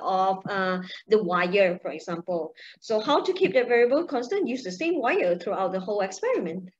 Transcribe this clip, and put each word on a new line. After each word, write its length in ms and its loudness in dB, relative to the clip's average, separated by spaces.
of, 360 2
uh, 300 0
the 160 4
wire, 580 2
for 100 -8
example. 600 -6
So 180 0
how 240 2
to 80 0
keep 220 2
that 160 4
variable 360 4
constant? 440 -2
Use 140 -6
the 80 -8
same 280 -2
wire 380 0
throughout 340 -4
the 80 -4
whole 220 -4
experiment. 680 -4